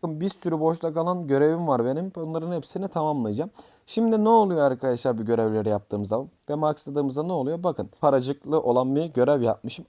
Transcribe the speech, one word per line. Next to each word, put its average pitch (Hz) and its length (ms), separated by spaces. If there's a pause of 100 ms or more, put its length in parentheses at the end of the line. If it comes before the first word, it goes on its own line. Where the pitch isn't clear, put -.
Bakın 156 180
bir 185 80
sürü 165 320
boşta 160 340
kalan 170 320
görevim 151 420
var 123 160
benim. 160 320
Bunların 165 360
hepsini 180 360
tamamlayacağım. 147 600 (360)
Şimdi 220 380
ne 214 40
oluyor 202 320
arkadaşlar 127 580
bu 110 60
görevleri 110 440
yaptığımızda 104 560 (260)
ve 143 40
maxladığımızda 147 680
ne 175 100
oluyor? 160 300
Bakın 151 280 (100)
paracıklı 139 600
olan 127 360
bir 156 80
görev 139 380
yapmışım. 117 460